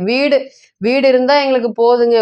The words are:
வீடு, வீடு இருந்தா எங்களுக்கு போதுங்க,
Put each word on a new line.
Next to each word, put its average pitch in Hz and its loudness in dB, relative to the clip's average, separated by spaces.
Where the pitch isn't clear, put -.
வீடு, 262 0
வீடு 254 0
இருந்தா 254 2
எங்களுக்கு 262 -2
போதுங்க, 233 0